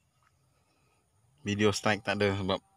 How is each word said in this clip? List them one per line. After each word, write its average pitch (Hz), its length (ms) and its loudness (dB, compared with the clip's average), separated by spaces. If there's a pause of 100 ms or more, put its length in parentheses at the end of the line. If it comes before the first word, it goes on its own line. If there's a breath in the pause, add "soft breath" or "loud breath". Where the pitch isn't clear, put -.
(1400)
Video 104 240 2
strike 104 320 0
tak 101 240 -2
ada 98 160 0
sebab 95 240 -4 (120)